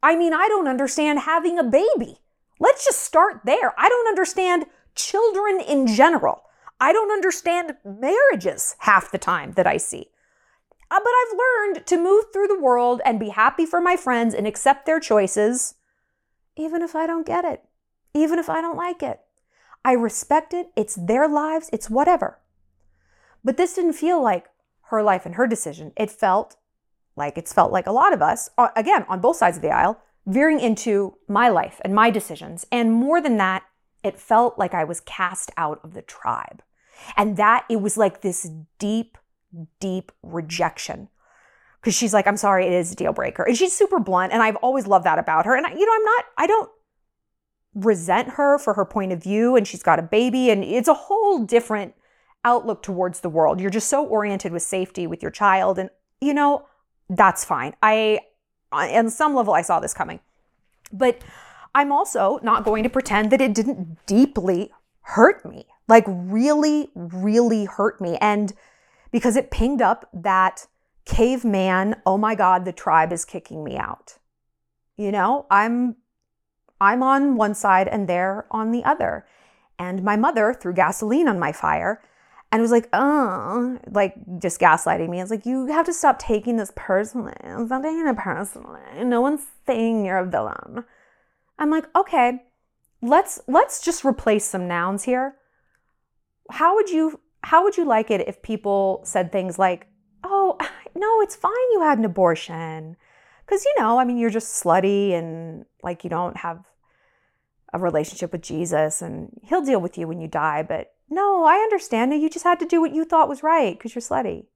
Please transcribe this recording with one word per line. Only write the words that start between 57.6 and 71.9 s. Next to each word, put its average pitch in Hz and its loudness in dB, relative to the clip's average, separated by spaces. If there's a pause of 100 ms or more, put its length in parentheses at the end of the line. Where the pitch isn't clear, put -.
I, 214 2 (500)
on 214 0
some 302 0
level, 214 2
I 160 4
saw 170 0
this - -6
coming. - -8 (720)
But 240 0 (560)
I'm 285 2
also 285 0
not 220 0
going 214 0
to 214 0
pretend 214 0
that 214 4
it 233 2
didn't 190 -4
deeply 196 0 (300)
hurt - 4
me, - -20 (200)
like, 226 8
really, 277 0
really 208 0
hurt 202 -2
me. 170 -4
And 208 0 (580)
because 240 0
it - 0
pinged 254 0
up 220 0
that 185 0 (380)
caveman, 202 0